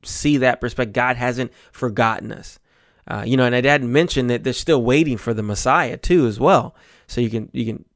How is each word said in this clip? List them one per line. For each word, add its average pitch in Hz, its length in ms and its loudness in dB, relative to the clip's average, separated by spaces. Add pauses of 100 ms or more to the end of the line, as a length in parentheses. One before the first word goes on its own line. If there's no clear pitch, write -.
see - 340 0
that 123 220 2
perspective, 117 340 -4
God 123 220 0
hasn't 123 380 -4 (180)
forgotten 113 600 -2
us. - 260 -18 (480)
Uh, 104 180 -6
you 127 120 0
know, 127 80 4
and 120 100 0
I 123 60 2
hadn't 139 280 2
mentioned 135 400 2
that 120 140 -2
they're 131 80 -2
still 135 320 0
waiting 131 340 2
for 117 160 -4
the 107 100 -4
Messiah 127 520 0
too, 170 320 2
as 107 120 -4
well. 139 360 2 (320)
So - 140 -4
you 117 80 0
can, 110 240 -6
you 123 120 -4
can 110 200 -8 (100)